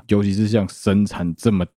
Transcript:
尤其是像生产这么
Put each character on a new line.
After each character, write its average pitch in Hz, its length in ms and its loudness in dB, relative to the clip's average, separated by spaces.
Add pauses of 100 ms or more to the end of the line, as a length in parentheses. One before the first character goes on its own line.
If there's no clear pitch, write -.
尤 101 120 2
其 101 100 0
是 104 160 0
像 107 220 2
生 101 340 0
产 87 320 -4
这 - 160 0
么 90 140 0 (120)